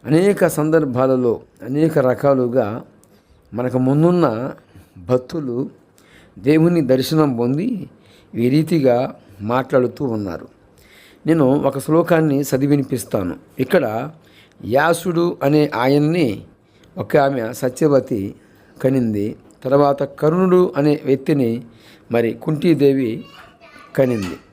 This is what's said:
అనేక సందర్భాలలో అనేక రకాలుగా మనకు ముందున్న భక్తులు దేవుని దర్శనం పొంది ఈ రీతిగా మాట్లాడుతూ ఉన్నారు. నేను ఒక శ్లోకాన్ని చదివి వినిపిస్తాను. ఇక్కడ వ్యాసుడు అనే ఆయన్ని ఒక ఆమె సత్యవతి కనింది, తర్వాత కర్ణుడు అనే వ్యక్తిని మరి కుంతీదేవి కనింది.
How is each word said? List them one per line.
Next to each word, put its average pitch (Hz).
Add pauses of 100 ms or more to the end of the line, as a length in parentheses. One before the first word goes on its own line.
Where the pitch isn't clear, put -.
అనేక 185
సందర్భాలలో 131 (220)
అనేక 151
రకాలుగా 127 (720)
మనకు 120
ముందున్న 143 (480)
భక్తులు 127 (680)
దేవుని 160
దర్శనం 131
పొంది 147 (440)
ఈ 120
రీతిగా 139 (260)
మాట్లాడుతూ 123
ఉన్నారు. 104 (760)
నేను 156
ఒక 139
శ్లోకాన్ని 160
చదివి 135
వినిపిస్తాను. 123 (240)
ఇక్కడ 131 (540)
వ్యాసుడు 165
అనే 147
ఆయన్ని 143 (540)
ఒక -
ఆమె 139
సత్యవతి 127 (500)
కనింది, 117 (280)
తర్వాత 143
కర్ణుడు 180
అనే 147
వ్యక్తిని 135 (500)
మరి 117 (100)
కుంతీదేవి 143 (720)
కనింది. 113 (160)